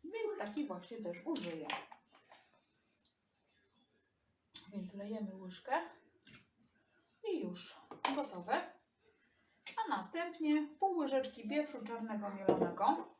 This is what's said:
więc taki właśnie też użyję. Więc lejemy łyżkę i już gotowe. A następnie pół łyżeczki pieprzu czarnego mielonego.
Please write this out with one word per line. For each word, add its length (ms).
więc 340
taki 280
właśnie 360
też 240
użyję. 400
Więc 220
lejemy 420
łyżkę 360
i 120
już 360
gotowe. 560
A 120
następnie 800
pół 160
łyżeczki 520
pieprzu 360
czarnego 460
mielonego. 880